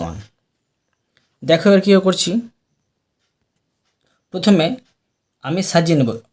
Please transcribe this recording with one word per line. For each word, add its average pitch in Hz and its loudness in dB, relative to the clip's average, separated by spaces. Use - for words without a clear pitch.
ওয়ান। 82 -10
দেখো 160 0
এবার 196 4
কী 202 2
করছি, 180 -2
প্রথমে 185 2
আমি 165 -4
সাজিয়ে 165 2
নেব 123 0